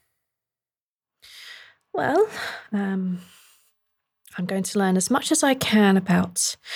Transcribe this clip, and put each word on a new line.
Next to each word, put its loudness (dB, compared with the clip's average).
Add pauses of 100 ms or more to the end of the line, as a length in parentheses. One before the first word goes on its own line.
(1900)
Well, 2 (440)
um, -4 (1160)
I'm -4
going -4
to -6
learn 2
as -2
much -2
as 2
I 2
can 4
about 0 (200)